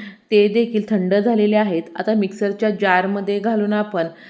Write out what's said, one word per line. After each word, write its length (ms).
ते 180
देखील 400
थंड 260
झालेले 420
आहेत. 260
आता 180
मिक्सरच्या 560
जारमध्ये 680
घालून 340
आपण 340